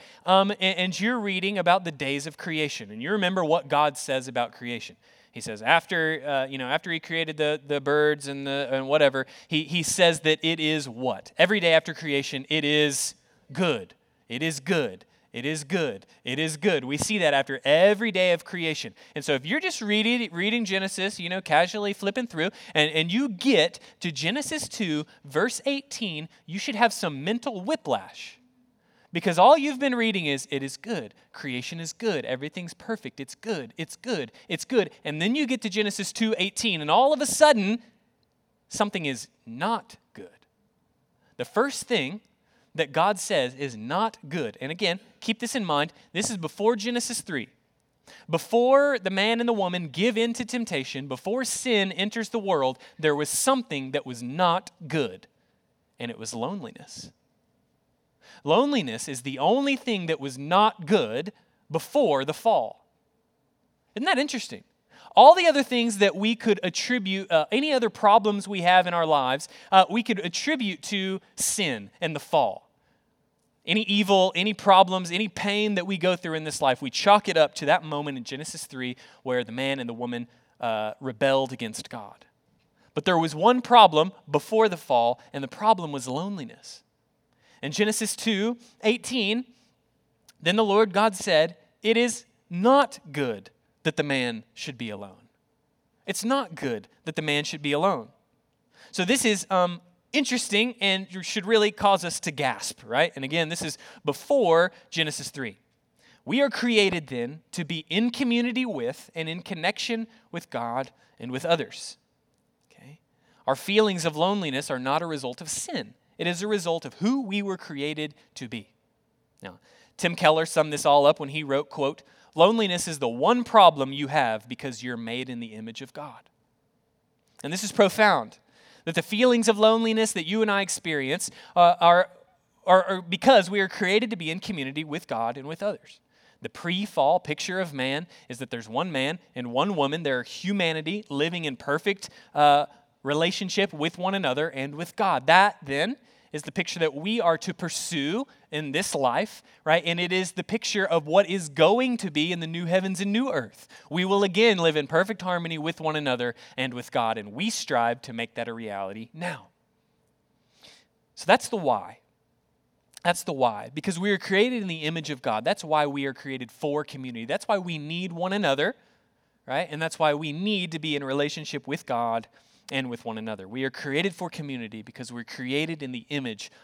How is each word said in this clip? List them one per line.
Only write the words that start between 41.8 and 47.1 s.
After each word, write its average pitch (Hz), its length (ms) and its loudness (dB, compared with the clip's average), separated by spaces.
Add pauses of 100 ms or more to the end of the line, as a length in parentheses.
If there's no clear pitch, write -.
thing 185 360 -2 (540)
that 147 180 -4
God 185 260 2
says 135 360 -2
is 135 220 -8
not 165 420 -4 (100)
good. 135 320 -6
And 135 120 -8
again, 180 280 -2 (200)
keep 220 180 -2
this 240 160 -8
in 233 100 -2
mind. 170 280 0 (200)
This 214 180 -2
is 226 60 -6
before 202 400 -2
Genesis 233 440 -4